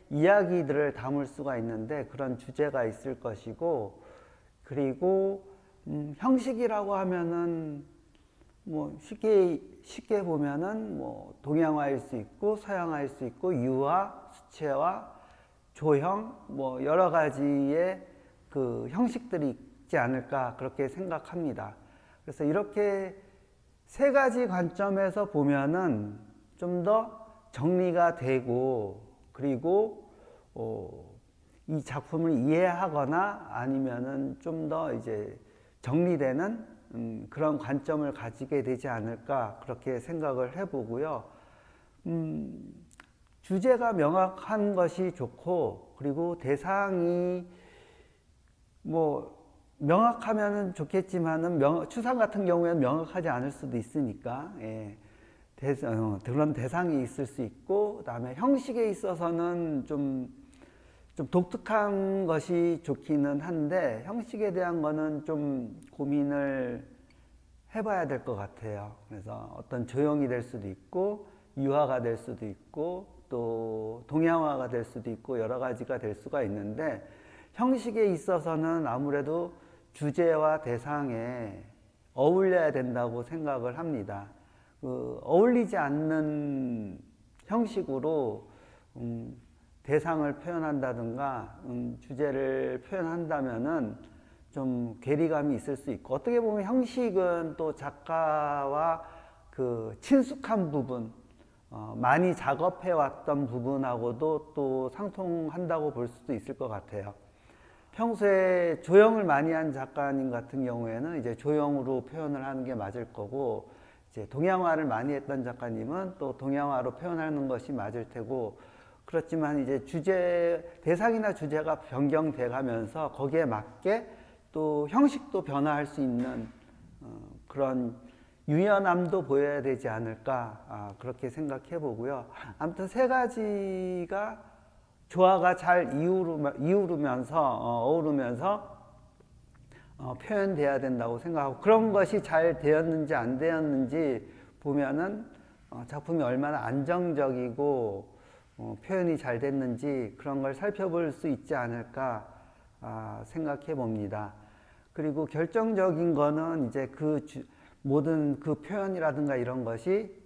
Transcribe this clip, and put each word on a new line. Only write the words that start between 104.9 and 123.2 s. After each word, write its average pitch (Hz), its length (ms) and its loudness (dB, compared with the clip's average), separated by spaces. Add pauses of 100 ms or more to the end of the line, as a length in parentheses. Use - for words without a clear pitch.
상통한다고 170 1040 -2
볼 120 160 -4
수도 120 260 -8
있을 117 220 -8
것 127 120 -6
같아요. 101 460 -8 (800)
평소에 185 880 4
조형을 214 420 8
많이 156 280 4
한 160 200 0
작가님 135 580 -2
같은 120 340 -4
경우에는 120 560 -4
이제 117 140 -2
조형으로 143 680 0
표현을 143 400 -6
하는 131 200 -6
게 127 100 -4
맞을 113 380 -6
거고 117 580 -4 (400)
이제 107 180 -10
동양화를 165 580 2
많이 123 260 0
했던 139 300 -4
작가님은 120 760 -6
또 135 200 -6
동양화로 135 540 -2
표현하는 156 560 -4
것이 131 240 -4
맞을 110 360 -6
테고 117 500 -6 (460)
그렇지만 151 580 0
이제 135 220 0
주제, 170 960 0
대상이나 214 520 2
주제가 151 460 -2
변경돼 139 680 2
가면서 127 640 -2
거기에 139 320 2